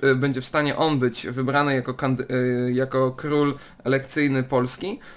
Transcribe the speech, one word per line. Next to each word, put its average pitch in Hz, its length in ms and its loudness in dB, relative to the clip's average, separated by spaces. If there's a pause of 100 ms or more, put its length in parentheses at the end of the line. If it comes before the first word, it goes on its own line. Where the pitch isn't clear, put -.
e, 135 120 6
będzie 131 260 0
w 127 60 -8
stanie 147 300 0
on 156 220 2
być 123 280 0
wybrany 135 480 0
jako 127 200 -2
kandy-, 127 320 -2 (400)
e, 123 60 0
jako 131 400 0
król 147 420 0 (300)
elekcyjny 135 580 0
Polski. 131 580 -2 (160)